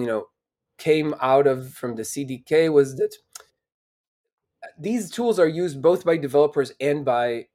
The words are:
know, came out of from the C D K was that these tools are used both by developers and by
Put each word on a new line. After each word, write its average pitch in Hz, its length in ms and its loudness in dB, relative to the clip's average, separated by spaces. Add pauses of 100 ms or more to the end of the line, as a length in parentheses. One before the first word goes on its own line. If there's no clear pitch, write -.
know, 110 220 -4 (500)
came 151 420 0
out 135 280 4
of 131 260 -2
from 120 220 -8
the 110 80 -8
C 143 200 -8
D 131 140 -8
K 160 320 2
was 139 280 4
that 214 180 -4 (1600)
these 196 320 -6
tools 226 300 -2
are 165 80 4
used 160 340 -4
both 175 220 2
by 170 140 0
developers 143 600 0
and 143 260 -4
by 120 500 -2